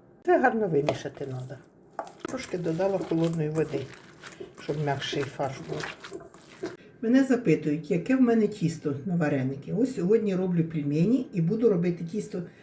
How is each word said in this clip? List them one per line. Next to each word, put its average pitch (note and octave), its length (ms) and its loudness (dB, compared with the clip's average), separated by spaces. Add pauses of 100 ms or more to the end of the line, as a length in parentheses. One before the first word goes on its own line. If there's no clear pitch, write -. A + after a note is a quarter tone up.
(220)
Це E4+ 160 6
гарно A3+ 300 2
вимішати C#3+ 580 -2
надо. C3 280 -10 (760)
Трошки B3 300 -6
додала E3+ 400 0
холодної E3 500 0
води, D3+ 320 -2 (800)
щоб - 240 -4
м'якший C#3 380 -2
фарш C3+ 460 -6
був. - 180 -6 (1160)
Мене B3+ 220 6
запитують, D#3 640 2
яке G#3 260 2
в C4 40 2
мене A3+ 260 6
тісто - 480 -2 (100)
на F3 120 -2
вареники. D3 560 0
Ось B3 220 0
сьогодні G3+ 420 2
роблю F3+ 280 2
пельмені D#3+ 680 2
і F#3 80 0
буду A3 280 2
робити F3 360 2
тісто G3 380 -6 (200)